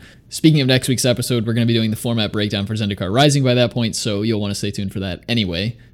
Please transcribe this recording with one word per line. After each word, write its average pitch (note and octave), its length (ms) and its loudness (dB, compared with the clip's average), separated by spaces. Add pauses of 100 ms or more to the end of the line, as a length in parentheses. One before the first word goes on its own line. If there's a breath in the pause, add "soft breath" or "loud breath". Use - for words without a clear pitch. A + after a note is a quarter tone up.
(300 loud breath)
Speaking D#3 320 4
of B2+ 60 2
next C3 200 2
week's B2+ 180 0
episode, A#2+ 420 0
we're A#2 60 0
gonna A#2 120 2
be A#2 80 2
doing A2+ 160 2
the A2 60 -2
format A#2 360 -2
breakdown G#2 360 -2
for A2 80 -4
Zendikar G2+ 360 -4
Rising C#3 320 4
by B2 120 4
that B2 160 2
point, A#2 240 -2
so G#2 260 -2
you'll A2 200 0
wanna G2+ 120 -2
stay G2+ 160 -4
tuned G2+ 240 -6
for G#2 60 -8
that F#2+ 280 -8
anyway, G#2+ 480 -2 (180 soft breath)